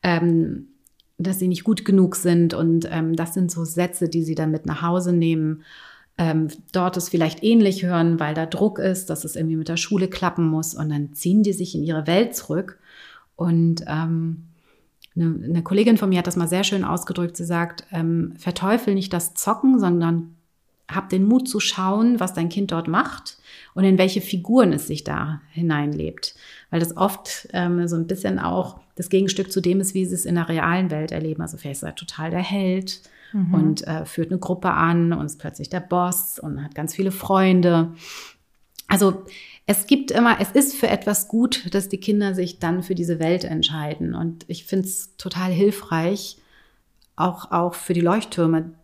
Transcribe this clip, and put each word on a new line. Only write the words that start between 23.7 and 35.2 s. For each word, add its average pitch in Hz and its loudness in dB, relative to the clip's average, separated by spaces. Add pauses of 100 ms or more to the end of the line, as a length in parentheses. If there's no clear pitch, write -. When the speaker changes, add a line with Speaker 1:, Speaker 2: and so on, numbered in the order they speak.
Speaker 1:
und 185 2
in 190 8
welche 190 2
Figuren 196 4
es 147 -4
sich 151 -6
da 151 -6
hineinlebt.“ 151 -2 (360)
Weil 165 0
das 165 -2
oft, - -2
ähm, 175 0
so 170 -2
ein 165 -2
bisschen 190 -2
auch 180 -4 (160)
das - -8
Gegenstück 190 0
zu 190 0
dem 180 2
ist, 185 -2
wie 190 0
sie 180 -4
es 170 -4
in 175 0
der 170 -2
realen 170 0
Welt 156 -4
erleben. 156 -4
Also 160 -10
vielleicht 139 -10
ist - -
er - -10
total 165 -10
der 180 -2
Held 190 -2 (320)
Speaker 2:
Mhm. 185 2
Speaker 1:
und, 156 2
äh, 156 -6
führt 165 -4
eine 185 -2
Gruppe 180 -2
an 170 4
und 147 -2